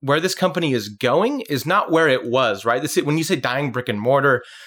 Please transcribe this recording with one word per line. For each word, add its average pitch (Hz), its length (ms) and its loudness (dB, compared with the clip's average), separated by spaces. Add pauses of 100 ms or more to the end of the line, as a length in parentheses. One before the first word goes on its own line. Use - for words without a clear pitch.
where 139 180 0
this 185 160 -2
company 175 380 0
is 107 160 -2
going 170 600 0
is 123 160 -4
not 185 260 0
where 160 160 4
it 127 220 0
was, 113 340 0
right? 117 180 0
This 151 160 -4
is, 143 60 2
when 147 140 0
you 165 60 0
say 180 120 -2
dying 131 360 -2
brick 123 180 -6
and 107 100 -2
mortar, 131 440 2 (240)